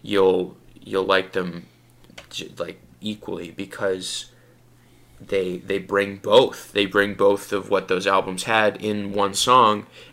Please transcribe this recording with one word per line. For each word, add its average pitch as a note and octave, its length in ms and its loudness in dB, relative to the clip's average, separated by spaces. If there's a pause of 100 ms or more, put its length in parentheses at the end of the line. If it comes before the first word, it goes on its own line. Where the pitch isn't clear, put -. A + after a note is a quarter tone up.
you'll, F#2 560 2 (240)
you'll G2 240 -2
like F#2+ 280 0
them F2 340 -6 (640)
j-, - 280 -12
like, F2 220 -10 (200)
equally F#2+ 500 -10
because F#2+ 760 -6 (920)
they, F#2 380 -2
they F#2+ 200 -4
bring G2 380 -2
both. G#2 560 4
They G2+ 140 2
bring G2+ 280 0
both G2 380 2
of G2 180 -4
what F#2+ 180 0
those F#2 200 0
albums F#2+ 360 -2
had A2 380 0
in G#2 300 -4
one G2 220 0
song, A2 520 4 (260)